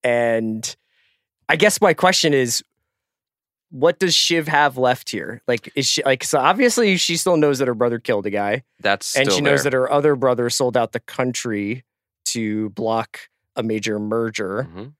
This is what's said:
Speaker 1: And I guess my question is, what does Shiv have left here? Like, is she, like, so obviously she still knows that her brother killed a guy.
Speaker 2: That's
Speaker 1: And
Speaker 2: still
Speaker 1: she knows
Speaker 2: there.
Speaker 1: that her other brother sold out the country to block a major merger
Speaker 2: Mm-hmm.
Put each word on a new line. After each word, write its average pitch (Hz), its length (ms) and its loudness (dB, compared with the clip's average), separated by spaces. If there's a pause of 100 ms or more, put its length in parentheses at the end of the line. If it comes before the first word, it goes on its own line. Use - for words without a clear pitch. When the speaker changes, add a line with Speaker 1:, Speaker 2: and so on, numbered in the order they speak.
Speaker 1:
And 113 720 0 (720)
I 160 80 2
guess 202 260 2
my 185 140 6
question 180 380 2
is, 127 300 0 (1080)
what 160 280 2
does 180 160 2
Shiv 165 320 0
have 143 300 2
left 127 320 0
here? 98 380 -8
Like, 120 280 -4
is 135 120 -2
she, - 160 -2
like, 131 200 0
so 151 160 0
obviously 202 580 2
she 170 200 -2
still 175 200 2
knows 147 220 2
that 135 80 0
her 123 80 -2
brother 117 240 0
killed 104 260 -2
a 104 60 -4
guy. 101 320 -2 (160)
Speaker 2:
That's - 360 -2
Speaker 1:
And 135 120 2
Speaker 2:
still 95 100 2
Speaker 1:
she - 40 0
knows 143 220 2
Speaker 2:
there. 143 80 0
Speaker 1:
that 131 60 0
her 127 140 0
other 147 240 2
brother 123 340 0
sold 123 260 -2
out 117 160 0
the 117 80 -6
country 117 840 -6 (420)
to 107 460 -4
block 113 580 -4 (260)
a 113 80 -4
major 110 360 -4
merger 107 680 -4
Speaker 2:
Mm-hmm. 90 160 -16 (140)